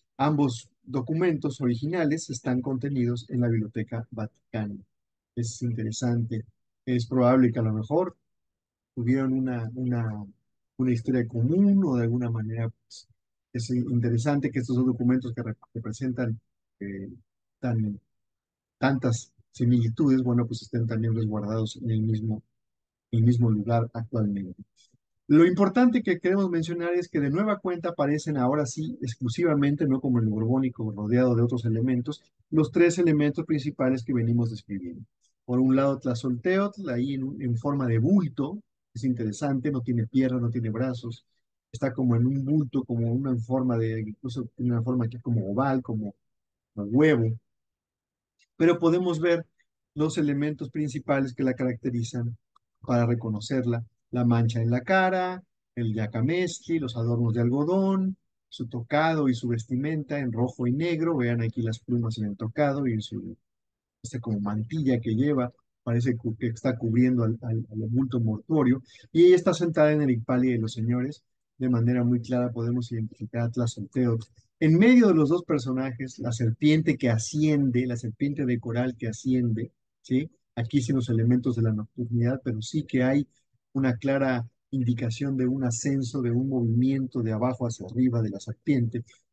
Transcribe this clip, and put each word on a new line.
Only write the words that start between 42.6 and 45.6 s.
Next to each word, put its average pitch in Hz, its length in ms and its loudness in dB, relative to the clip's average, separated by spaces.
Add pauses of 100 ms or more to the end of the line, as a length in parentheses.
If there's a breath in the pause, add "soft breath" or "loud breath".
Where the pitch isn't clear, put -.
como 117 280 -2
una 131 240 -2
forma 123 400 0
de, 113 240 -2
incluso 117 440 -8 (120)
tiene 123 160 0
una 117 100 0
forma 127 240 0
aquí 117 120 -8
como 107 340 -2
oval, 131 300 0